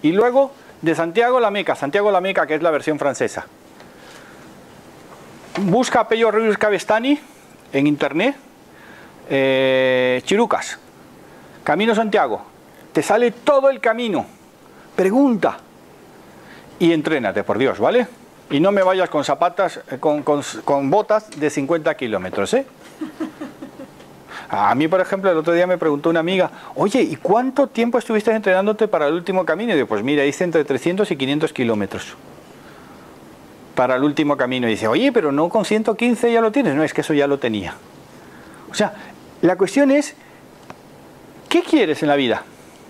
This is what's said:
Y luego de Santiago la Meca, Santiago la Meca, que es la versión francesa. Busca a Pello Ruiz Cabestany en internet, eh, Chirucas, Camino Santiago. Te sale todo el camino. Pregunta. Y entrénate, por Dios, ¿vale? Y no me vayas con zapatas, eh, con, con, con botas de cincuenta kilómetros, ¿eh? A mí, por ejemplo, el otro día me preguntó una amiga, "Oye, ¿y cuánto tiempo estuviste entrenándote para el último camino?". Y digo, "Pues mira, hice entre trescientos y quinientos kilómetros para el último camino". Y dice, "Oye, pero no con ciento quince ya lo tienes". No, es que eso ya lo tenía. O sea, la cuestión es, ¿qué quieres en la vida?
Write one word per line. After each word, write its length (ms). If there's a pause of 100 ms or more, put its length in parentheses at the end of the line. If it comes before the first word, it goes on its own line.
Y 100
luego 400 (280)
de 140
Santiago 460
la 100
Meca, 240
Santiago 380
la 80
Meca, 260
que 80
es 80
la 80
versión 280
francesa. 480 (2000)
Busca 420
a 80
Pello 220
Ruiz 260
Cabestany 640 (540)
en 140
internet, 500 (920)
eh, 960
Chirucas, 540 (840)
Camino 320
Santiago. 460 (520)
Te 100
sale 300
todo 360
el 120
camino. 440 (720)
Pregunta. 640 (1200)
Y 140
entrénate, 520
por 140
Dios, 200
¿vale? 280 (440)
Y 100
no 120
me 100
vayas 280
con 140
zapatas, 560 (100)
eh, 80
con, 240
con, 200 (220)
con 240
botas 500
de 120
cincuenta 440
kilómetros, 600
¿eh? 100 (1800)
A 260
mí, 140
por 120
ejemplo, 300
el 60
otro 160
día 140
me 120
preguntó 320
una 100
amiga, 300 (240)
"Oye, 280
¿y 140
cuánto 520
tiempo 300
estuviste 340
entrenándote 560
para 180
el 80
último 300
camino?". 280
Y 40
digo, 100
"Pues 160
mira, 220
hice 200
entre 200
trescientos 460
y 60
quinientos 360
kilómetros 600 (1600)
para 180
el 80
último 340
camino". 300
Y 60
dice, 160
"Oye, 240
pero 180
no 180
con 160
ciento 300
quince 380
ya 80
lo 100
tienes". 240
No, 80
es 100
que 100
eso 120
ya 140
lo 100
tenía. 360 (960)
O 40
sea, 180 (480)
la 140
cuestión 380
es, 240 (1300)
¿qué 140
quieres 400
en 60
la 80
vida? 260 (480)